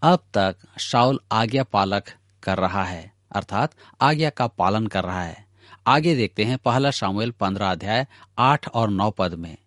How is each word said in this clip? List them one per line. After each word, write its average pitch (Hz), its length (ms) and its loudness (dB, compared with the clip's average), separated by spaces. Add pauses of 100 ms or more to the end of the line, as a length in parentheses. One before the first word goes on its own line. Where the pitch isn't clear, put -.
अब 170 220 4 (100)
तक 95 220 0 (220)
शाऊल 127 420 2 (120)
आज्ञा 113 300 0
पालक 101 420 0 (380)
कर 92 160 -2
रहा 95 260 -2
है, 90 280 -12 (200)
अर्थात 101 380 -2 (300)
आज्ञा 151 300 2
का 123 160 -2
पालन 107 400 0
कर 95 180 -4
रहा 90 200 -6
है। - 220 -14 (400)
आगे 156 300 4
देखते 107 280 -2
हैं, 123 140 -2
पहला 131 320 2
शामूएल 104 400 -2
पन्द्रह 98 400 -2
अध्याय 101 360 -2 (320)
आठ 135 300 2
और 113 220 0
नौ 101 200 0
पद 92 240 -4
में। 85 220 -14 (100)